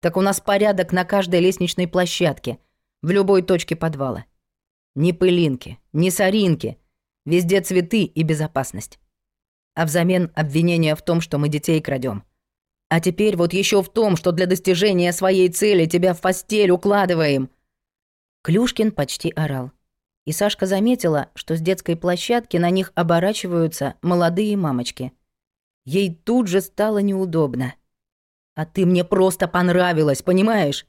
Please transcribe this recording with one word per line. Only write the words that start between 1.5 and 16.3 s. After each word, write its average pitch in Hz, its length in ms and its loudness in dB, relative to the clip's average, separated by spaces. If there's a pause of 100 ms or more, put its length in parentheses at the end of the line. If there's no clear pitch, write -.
площадке, 165 720 -2 (420)
в 151 80 -6
любой 196 320 4
точке 170 340 -2
подвала. 139 500 -6 (720)
Ни 160 160 2
пылинки, 170 680 0 (120)
ни 170 180 2
соринки. 190 680 0 (480)
Везде 175 360 2
цветы 185 420 0
и - 200 -2
безопасность. 151 760 -4 (760)
А 165 120 -2
взамен 175 500 0
обвинения 156 600 0
в 160 60 -18
том, 170 200 0
что 156 160 -6
мы 147 120 0
детей 151 320 0
крадем. 127 420 -6 (680)
А 165 100 2
теперь 190 360 0
вот 170 180 0
еще 196 280 2
в - 100 -6
том, 214 240 2
что 180 160 0
для 180 140 0
достижения 180 680 2
своей 185 380 2
цели 185 380 2
тебя 175 260 2
в 170 80 -8
постель 196 480 0